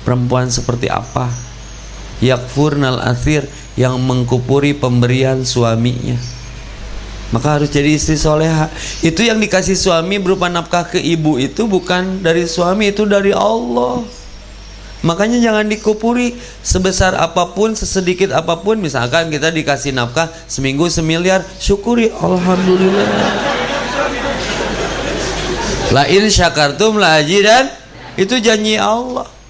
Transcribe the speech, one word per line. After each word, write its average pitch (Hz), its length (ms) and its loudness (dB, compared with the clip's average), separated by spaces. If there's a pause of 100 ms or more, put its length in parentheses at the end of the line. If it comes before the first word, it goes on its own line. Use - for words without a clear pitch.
Perempuan 127 440 0
seperti 120 400 -2
apa? - 400 -4 (960)
Yakfurnal 131 880 0
asir, 139 320 2 (320)
yang 127 240 2
mengkupuri 127 720 2
pemberian 131 720 2
suaminya. 120 720 0 (1200)
Maka 147 240 0
harus 147 80 0
jadi 147 240 2
istri 156 240 2
soleha. 156 560 2 (320)
Itu 165 160 2
yang 226 240 4
dikasih 185 320 0
suami 180 400 2
berupa 185 320 0
nafkah 175 400 -2
ke - 80 -6
ibu 165 400 2
itu 143 320 0
bukan 185 560 0
dari 165 240 2
suami, 196 480 0
itu 208 80 0
dari 202 320 2
Allah. 240 640 0 (1040)
Makanya 208 400 2
jangan 214 240 2
dikupuri 226 720 0 (240)
sebesar 185 560 2
apapun, 190 560 0
sesedikit 180 560 0
apapun. 170 480 0
Misalkan 143 480 0
kita 151 240 0
dikasih 143 400 -2
nafkah 131 400 -2 (160)
seminggu 139 400 0
semiliar, 170 560 2 (160)
syukuri, 226 560 2
alhamdulillah. 185 960 2 (2750)
La 139 160 4
in 202 240 4
syakartum 170 640 2
la 165 240 4
ajidan, 202 480 4 (480)
itu 226 240 0
janji 214 400 2
Allah. 233 560 -2 (140)